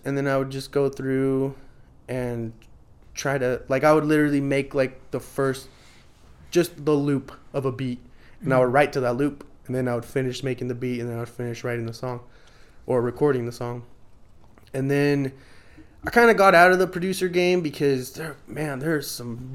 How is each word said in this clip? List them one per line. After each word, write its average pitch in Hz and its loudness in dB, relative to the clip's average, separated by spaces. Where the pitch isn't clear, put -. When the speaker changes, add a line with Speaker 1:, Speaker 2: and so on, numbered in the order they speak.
Speaker 1:
and 139 -2
then 139 -2
I 135 0
would 135 -2
just 135 -10
go 139 2
through 135 -2
and 120 -6
try 139 -2
to, 127 -2
like, 131 0
I 151 6
would 151 4
literally 147 2
make, 139 -2
like, 131 -2
the 131 -4
first, 135 -4
just 160 0
the 151 2
loop 143 0
of 135 -4
a 135 -2
beat. 123 -6
And 131 0
I 131 6
would 127 6
Speaker 2:
Mm-hmm. 123 0
Speaker 1:
write 143 4
to 139 -2
that 120 0
loop, 143 -2
and 127 -6
then 127 -2
I 120 0
would 113 -6
finish 127 -4
making 127 -4
the 123 -6
beat, 123 -6
and 120 -6
then 117 -6
I - -6
would 120 -8
finish 120 -8
writing 120 -4
the 117 -8
song 123 -8
or 127 2
recording 123 0
the 117 -8
song. 120 -10
And 135 -2
then 143 0
I - -6
kinda 233 6
got 190 6
out 175 10
of 185 4
the 185 2
producer 185 -2
game 180 2
because 139 -2
there, 156 -10
man, 143 -6
there 156 0
are 143 -2
some 123 -10